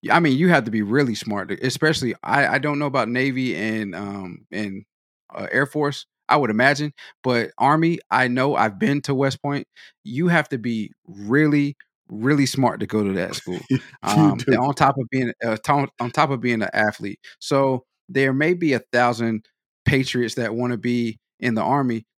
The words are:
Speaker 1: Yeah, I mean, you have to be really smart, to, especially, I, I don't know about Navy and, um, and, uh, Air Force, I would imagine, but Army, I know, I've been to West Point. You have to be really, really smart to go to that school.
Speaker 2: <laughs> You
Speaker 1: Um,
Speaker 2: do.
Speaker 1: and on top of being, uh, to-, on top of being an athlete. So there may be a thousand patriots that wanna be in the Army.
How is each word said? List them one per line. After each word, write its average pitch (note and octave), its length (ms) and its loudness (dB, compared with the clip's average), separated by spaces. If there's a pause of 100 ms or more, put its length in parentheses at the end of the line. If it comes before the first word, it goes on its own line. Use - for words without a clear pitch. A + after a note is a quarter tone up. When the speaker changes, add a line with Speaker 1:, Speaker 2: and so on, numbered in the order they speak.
Speaker 1:
Yeah, G2 140 0
I E3 60 6
mean, C#3 160 2
you C#3+ 120 2
have D3 160 4
to A2 60 -6
be G#2+ 120 0
really A#2 320 0
smart, G2+ 340 -6
to, G2 60 -4 (100)
especially, C3+ 580 -2
I, C3 320 2
I C#3 40 2
don't C#3+ 200 -2
know D3 80 -2
about B2+ 220 0
Navy B2+ 460 -2
and, G#2+ 400 -4
um, G2 560 -10
and, G2 320 -8 (500)
uh, G2 180 -10
Air C3 140 2
Force, C#3+ 400 -4 (240)
I D3 80 4
would C3+ 120 2
imagine, C#3 440 2 (300)
but A#2+ 340 0
Army, D#3+ 420 2 (120)
I B2+ 180 2
know, C3 260 0
I've G#2 240 0
been C#3 240 0
to C#3+ 120 -2
West C3+ 260 -2
Point. C#3+ 260 -4 (360)
You D3+ 260 -2
have E3 200 2
to C3+ 80 -4
be A2+ 340 -4 (160)
really, C#3+ 680 2 (340)
really C3+ 380 2
smart B2 340 0
to G2 60 -6
go G#2+ 160 0
to G2 100 0
that F#2 220 -4
school. F2+ 240 -8 (100)
Speaker 2:
<laughs> - 20 -
You C3 80 2 (220)
Speaker 1:
Um, G#2 360 4
Speaker 2:
do. A#2+ 160 0
Speaker 1:
and A#2 80 4
on C#3 140 0
top C#3 220 2
of B2 140 -6
being, B2+ 220 -2 (120)
uh, A2 120 -2
to-, C#3+ 300 0 (120)
on A#2+ 120 -4
top D3+ 200 2
of C3 100 -4
being A#2+ 220 0
an - 100 -4
athlete. G#2 460 -2 (200)
So C3+ 440 0 (240)
there C3+ 260 2
may D3+ 220 2
be E3 180 0
a A#2 60 2 (140)
thousand A#2 520 2 (400)
patriots B2+ 500 0
that A2+ 200 -4
wanna B2 220 -2
be A#2+ 420 -2 (200)
in B2 160 0
the A2 60 0
Army. A#2+ 440 0 (140)